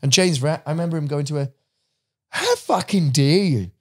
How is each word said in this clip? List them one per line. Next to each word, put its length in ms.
And 100
James 300
Ra-, 240
I 40
remember 260
him 100
going 200
to 100
her, 160
How 260
fucking 540
dare 340
you? 260